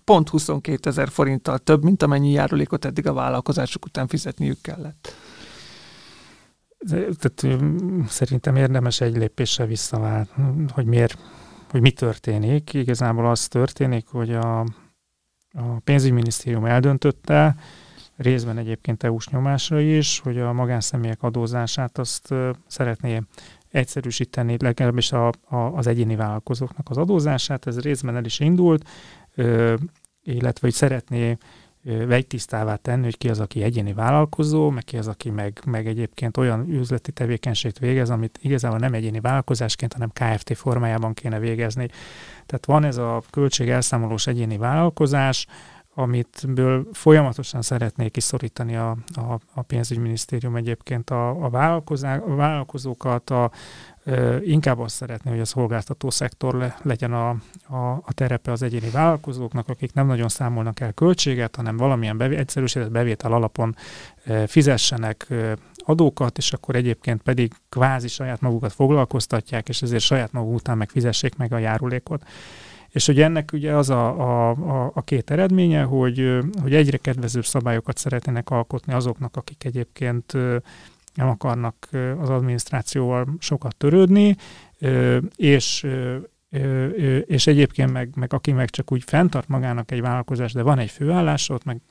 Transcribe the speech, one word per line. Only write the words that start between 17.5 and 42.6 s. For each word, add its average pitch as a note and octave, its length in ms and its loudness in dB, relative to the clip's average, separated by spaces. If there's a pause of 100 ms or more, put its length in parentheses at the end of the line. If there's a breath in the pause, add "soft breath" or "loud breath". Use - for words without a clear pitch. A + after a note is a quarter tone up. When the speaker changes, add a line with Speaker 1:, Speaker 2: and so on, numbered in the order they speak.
Speaker 2:
részben A#2+ 400 0
egyébként A2+ 460 -4
E A#2+ 80 0
U-s A2+ 180 -4
nyomásra C#3 500 0
is, D3+ 440 2
hogy B2 160 -2
a A#2+ 140 -2
magánszemélyek A#2+ 720 -2
adózását A#2+ 760 -2
azt, - 340 -6
ö, B2+ 180 -2 (180)
szeretné A#2 540 -2 (500 loud breath)
egyszerűsíteni, B2 880 -2
legalábbis A#2+ 520 0
a, A#2 160 2
a, - 280 -4
az B2 320 -2
egyéni A#2 280 2
vállalkozóknak A2 760 -4
az B2 80 -4
adózását. D3+ 680 0
Ez A#2+ 120 -4
részben C3 360 -2
el A#2+ 100 -4
is - 140 -4
indult, E3 440 4 (520 loud breath)
ö, A#2 380 2 (500)
illetve A#2+ 440 -4
hogy A#2 80 2
szeretné, A#2+ 600 0 (480 soft breath)
ö, A2+ 200 -4
vegytisztává A#2 720 0
tenni, B2+ 280 -2
hogy A#2 140 -2
ki A#2+ 120 -2
az, G#2+ 100 0
aki G#2+ 240 -4
egyéni G#2 300 0
vállalkozó, D3+ 760 2
meg B2 140 -4
ki - 140 -10
az, G#2+ 100 -4
aki A2+ 220 -8
meg, G#2 360 -6
meg A2+ 220 -2
egyébként A2+ 500 -4
olyan B2 320 0
üzleti B2+ 420 -2
tevékenységet A#2 680 -4
végez, B2+ 300 0
amit A2+ 320 -4
igazából B2 380 0
nem B2+ 140 0
egyéni A2 260 -4
vállalkozásként, A#2+ 760 -2
hanem A#2 200 -6
K - 60 -8 (200)
F - 40 -16
T - 140 -4
formájában A2+ 560 -2
kéne A2 260 -4
végezni. A#2 480 -2 (580 loud breath)
Tehát - 200 -8